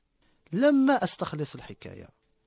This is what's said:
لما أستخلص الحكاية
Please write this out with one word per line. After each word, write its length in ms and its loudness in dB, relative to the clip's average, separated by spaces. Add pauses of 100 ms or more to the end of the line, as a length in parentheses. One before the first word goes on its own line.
(520)
لما 520 4
أستخلص 520 -4
الحكاية 540 -16 (380)